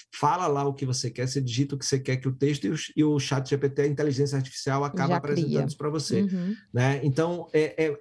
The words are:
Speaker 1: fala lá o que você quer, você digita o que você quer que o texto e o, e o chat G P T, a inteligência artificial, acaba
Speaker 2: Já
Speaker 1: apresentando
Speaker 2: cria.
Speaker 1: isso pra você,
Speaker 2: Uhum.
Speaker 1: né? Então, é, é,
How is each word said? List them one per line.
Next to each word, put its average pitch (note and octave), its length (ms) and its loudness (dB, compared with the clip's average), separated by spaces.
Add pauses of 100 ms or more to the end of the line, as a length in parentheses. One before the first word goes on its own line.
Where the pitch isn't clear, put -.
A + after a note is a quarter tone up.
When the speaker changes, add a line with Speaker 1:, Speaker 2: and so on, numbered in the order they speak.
(160)
Speaker 1:
fala E3+ 320 2
lá C#3+ 180 0
o C#3 80 0
que C3+ 100 -10
você B2+ 280 -2
quer, B2+ 160 -2
você C#3 120 -2
digita C3 360 0
o - 20 -2
que - 80 -8
você C3+ 140 0
quer C3 180 -2
que C3 100 -6
o C3 80 0
texto C#3+ 280 0
e - 80 0
o, D#3+ 40 0 (220)
e D3+ 60 6
o D3+ 160 4
chat C3 280 0
G D3 80 0
P C#3 140 2
T, C#3 140 0
a D3 40 4
inteligência C#3+ 480 0
artificial, C3+ 480 -2
acaba C#3 260 0
Speaker 2:
Já F3 80 2
Speaker 1:
apresentando D3 360 0
Speaker 2:
cria. C#3+ 140 2
Speaker 1:
isso D3+ 100 -6
pra D3 140 -4
você, D#3 320 0
Speaker 2:
Uhum. F#3 320 -2 (180)
Speaker 1:
né? C3 300 2
Então, E3 500 0
é, D#3 320 2
é, D3 160 -2